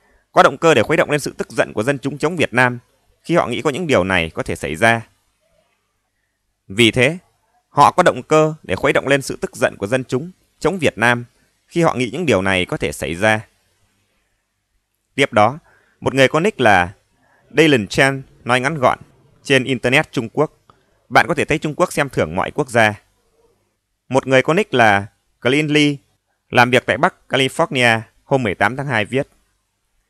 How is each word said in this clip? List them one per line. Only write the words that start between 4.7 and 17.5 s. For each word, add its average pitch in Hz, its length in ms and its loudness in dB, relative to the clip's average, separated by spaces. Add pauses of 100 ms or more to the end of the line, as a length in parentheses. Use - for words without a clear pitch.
ra. 117 300 0 (1600)
Vì 107 220 4
thế, 127 280 0 (500)
họ 143 240 4
có 180 100 0
động 127 200 0
cơ 156 400 2
để 90 140 -6
khuấy 143 160 -2
động 147 160 -2
lên 139 140 2
sự - 180 -10
tức - 160 -10
giận - 220 -2
của 98 80 -6
dân 127 180 -4
chúng 139 260 -6 (280)
chống 175 200 -2
Việt 135 200 -2
Nam 120 260 0 (420)
khi 170 160 -2
họ 160 120 2
nghĩ 120 180 -4
những 165 140 -6
điều 101 160 2
này 95 240 -2
có 80 100 -6
thể 78 160 -6
xảy 78 220 -8
ra." 107 320 -2 (1700)
Tiếp 139 180 -2
đó, 113 260 2 (420)
một 127 140 -2
người 131 140 4
có 156 120 0
nick 202 200 -4
là 98 320 4 (640)